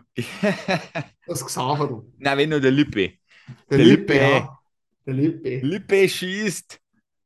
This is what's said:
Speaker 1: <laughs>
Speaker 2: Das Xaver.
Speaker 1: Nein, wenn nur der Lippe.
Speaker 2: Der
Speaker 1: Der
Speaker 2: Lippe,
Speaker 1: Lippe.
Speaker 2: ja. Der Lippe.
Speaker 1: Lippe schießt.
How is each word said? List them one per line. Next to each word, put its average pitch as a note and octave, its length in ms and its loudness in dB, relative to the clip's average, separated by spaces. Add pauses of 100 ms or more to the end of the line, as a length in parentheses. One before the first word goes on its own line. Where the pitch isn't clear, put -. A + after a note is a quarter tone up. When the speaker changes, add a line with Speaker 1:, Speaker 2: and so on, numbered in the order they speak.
(160)
Speaker 1:
<laughs> - 1120 -6
Speaker 2:
Das D3 180 -8
Xaver. C3+ 600 -4 (120)
Speaker 1:
Nein, C#3 220 -2
wenn D3+ 100 2
nur D3+ 120 0
der C3 100 4
Lippe. C3 440 0 (540)
Speaker 2:
Der C#3 80 2
Speaker 1:
Der D3 100 8
Speaker 2:
Lippe, G3 280 6
Speaker 1:
Lippe. C#3 100 4
Speaker 2:
ja. C#3 340 0 (480)
Der C3+ 80 -6
Lippe. C3+ 460 -4
Speaker 1:
Lippe G3 480 0
schießt. G3 680 -6 (480)